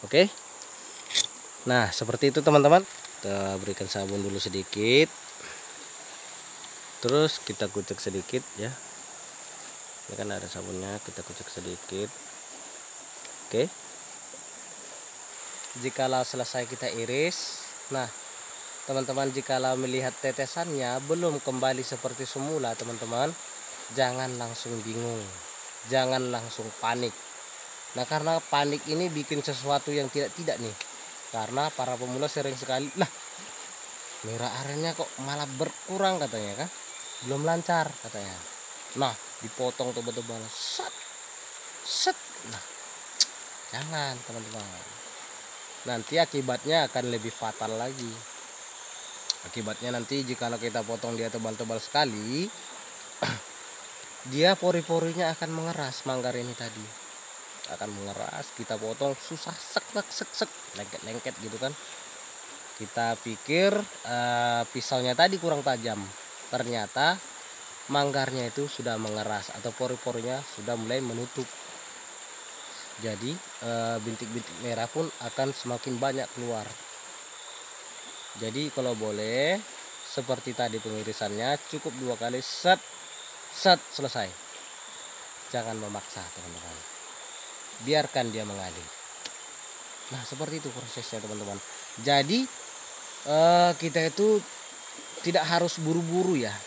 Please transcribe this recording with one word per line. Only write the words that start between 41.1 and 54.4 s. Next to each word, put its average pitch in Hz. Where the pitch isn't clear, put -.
set. -
Nah, 110
jangan, 143
teman-teman. 110
Nanti 123
akibatnya 139
akan 123
lebih 110
fatal 110
lagi. 123
Akibatnya 120
nanti 120
jikalau 120
kita 113
potong 117
dia 113
tebal-tebal 113
sekali, 127
<clears throat> -
dia 165